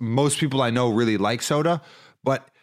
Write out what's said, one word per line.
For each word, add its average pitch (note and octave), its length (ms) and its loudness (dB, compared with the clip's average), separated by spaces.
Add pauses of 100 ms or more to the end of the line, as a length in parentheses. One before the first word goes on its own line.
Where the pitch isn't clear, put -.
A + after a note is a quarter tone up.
most B2+ 380 0
people C3+ 220 -2
I A#2+ 100 0
know B2 200 0
really A2 280 2
like A2 220 0
soda, D#3 420 0 (420)
but C3+ 240 -2 (140)